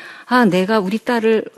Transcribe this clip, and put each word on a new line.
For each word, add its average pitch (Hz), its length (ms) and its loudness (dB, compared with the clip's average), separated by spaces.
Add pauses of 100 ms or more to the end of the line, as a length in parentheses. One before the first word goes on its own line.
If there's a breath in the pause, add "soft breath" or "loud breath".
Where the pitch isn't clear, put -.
(260 loud breath)
"아, 247 180 2
내가 185 360 2
우리 190 180 -4
딸을 226 460 -2 (140)